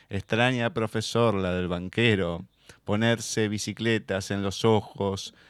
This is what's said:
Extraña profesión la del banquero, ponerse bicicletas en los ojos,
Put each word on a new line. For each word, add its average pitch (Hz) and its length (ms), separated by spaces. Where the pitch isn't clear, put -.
Extraña 117 640
profesión 110 680
la 90 100
del 90 160
banquero, 90 760
ponerse 110 640
bicicletas 104 840
en 101 120
los 98 220
ojos, 101 720